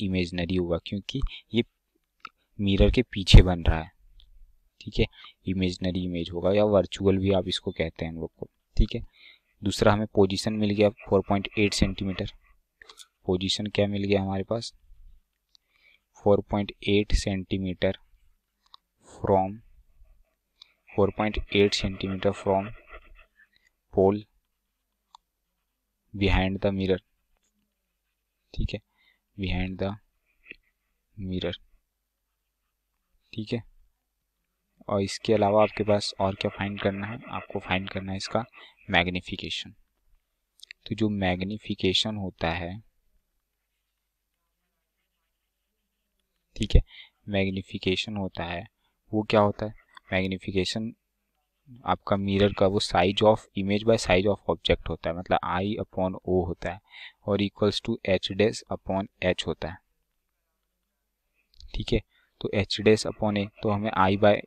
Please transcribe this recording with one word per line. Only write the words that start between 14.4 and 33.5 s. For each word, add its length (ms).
पास? 300
फ़ोर 180
पॉइंट 300
एट 260
सेंटीमीटर 840
from, 440
फ़ोर 280
पॉइंट 200
एट 180
सेंटीमीटर 580
from 360
pole 260
behind 460
the 120
mirror, 260
ठीक 200
है, 60
behind 440
the 100
mirror, 360
ठीक 200